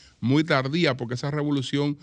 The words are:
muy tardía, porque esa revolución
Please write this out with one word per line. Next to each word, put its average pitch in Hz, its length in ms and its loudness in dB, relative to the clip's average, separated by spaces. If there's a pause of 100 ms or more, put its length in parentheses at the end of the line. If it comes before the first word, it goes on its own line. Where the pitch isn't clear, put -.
(200)
muy 139 240 4
tardía, 143 520 0
porque 123 180 -6
esa 143 160 -4
revolución 143 720 -2